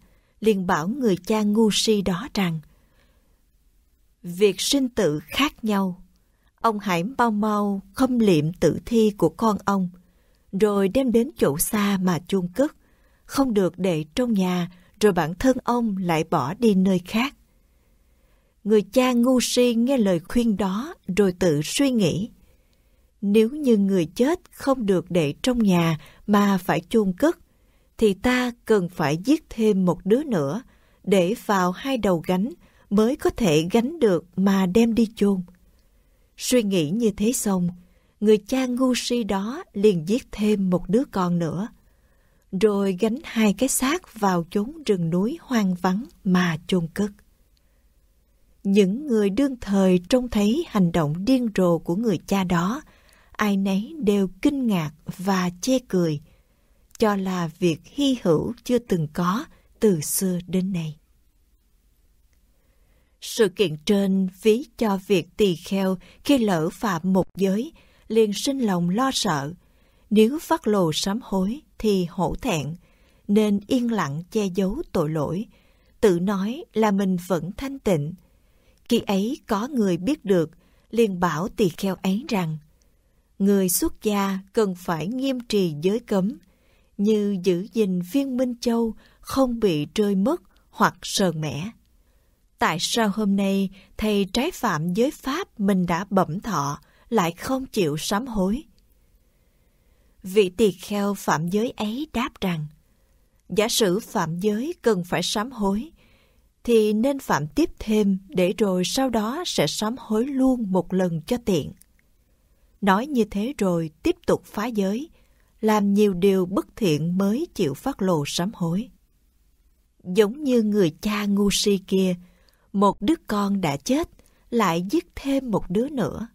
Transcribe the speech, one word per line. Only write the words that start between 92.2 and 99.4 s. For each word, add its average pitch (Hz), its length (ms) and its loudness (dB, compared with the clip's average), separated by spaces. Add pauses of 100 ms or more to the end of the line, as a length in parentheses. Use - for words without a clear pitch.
Tại 185 220 0
sao 226 340 0
hôm 202 220 0
nay 196 340 0 (260)
thầy 202 360 0
trái 294 180 -2
phạm 175 440 -4
giới 240 160 2
pháp 311 500 -8
mình 190 260 2
đã 175 240 -2
bẩm 180 300 0
thọ, 147 380 -4 (300)
lại 180 240 0
không 262 340 -6
chịu 160 300 0
sám 214 300 -4
hối?" 220 380 -2 (1600)